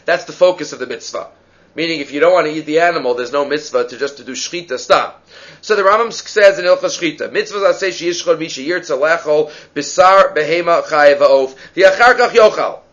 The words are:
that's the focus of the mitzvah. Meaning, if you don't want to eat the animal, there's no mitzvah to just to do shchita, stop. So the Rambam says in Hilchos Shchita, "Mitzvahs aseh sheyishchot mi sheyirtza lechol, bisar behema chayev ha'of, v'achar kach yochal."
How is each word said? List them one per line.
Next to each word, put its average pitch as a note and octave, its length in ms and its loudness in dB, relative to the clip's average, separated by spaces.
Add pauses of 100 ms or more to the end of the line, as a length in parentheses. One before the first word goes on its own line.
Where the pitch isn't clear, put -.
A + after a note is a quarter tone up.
that's E3 220 -2
the D#3 60 -14
focus F3 400 0
of B2+ 60 -12
the B2 80 -10
mitzvah. A2+ 400 -12 (480)
Meaning, D#3+ 260 -6
if C3 120 -12
you C#3+ 80 -4
don't E3+ 120 4
want E3+ 140 4
to D3+ 60 -6
eat D#3 140 -10
the D3+ 120 0
animal, D#3+ 360 0
there's A#2+ 180 -8
no C#3+ 120 0
mitzvah C3 440 -4
to B2+ 100 -16
just C#3 200 -6
to A#2+ 60 -20
do B2+ 80 -14
shchita, B2+ 460 -10
stop. - 480 -2 (340)
So G#3+ 140 -2
the G3+ 80 0
Rambam G#3+ 300 2
says G3 480 2
in F3+ 60 -4
Hilchos F#3 340 0
Shchita, D3+ 300 -6
"Mitzvahs G3 420 -2
aseh F#3+ 160 -4
sheyishchot E3+ 500 -4
mi D#3+ 80 -10
sheyirtza D#3 500 -6
lechol, D3+ 540 0 (240)
bisar F#3 640 2
behema E3 480 0
chayev D3 340 4
ha'of, C3+ 380 2 (180)
v'achar F#3+ 420 4
kach A#3+ 140 0
yochal." E3 480 2 (140)